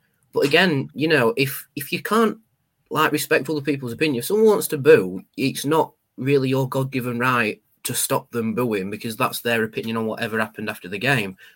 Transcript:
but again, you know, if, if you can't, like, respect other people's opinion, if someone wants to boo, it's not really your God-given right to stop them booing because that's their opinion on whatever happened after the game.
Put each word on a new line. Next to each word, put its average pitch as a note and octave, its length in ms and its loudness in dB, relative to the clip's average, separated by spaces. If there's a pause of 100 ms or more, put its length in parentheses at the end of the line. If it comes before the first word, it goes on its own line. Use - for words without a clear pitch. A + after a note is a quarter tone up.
(340)
but - 120 2
again, D#3 500 2
you D3+ 120 -2
know, A#2+ 300 2
if, C3+ 380 -4
if - 160 -12
you F3 100 -6
can't, A3 380 0 (500)
like, D3+ 220 2
respect D3 360 0
other D#3 140 -4
people's C#3 320 -4
opinion, C3+ 260 -2
if A#2 60 -6
someone G#3+ 220 4
wants F3+ 220 4
to D3+ 100 -4
boo, G2+ 420 6 (160)
it's C3 280 -2
not D#3 280 2 (240)
really C3+ 320 2
your C3 180 0
God-given C3 520 -4
right A#2+ 420 0 (220)
to A#2+ 100 -6
stop - 380 -2
them A2+ 240 -2
booing G#2 340 -2
because G#2+ 260 -8
that's B2 260 -4
their A#2 220 0
opinion A2+ 340 -4
on A2 100 -2
whatever A2 320 -4
happened G#2+ 280 -6
after G#2+ 200 -10
the G2+ 100 -8
game. A2+ 400 -2 (180)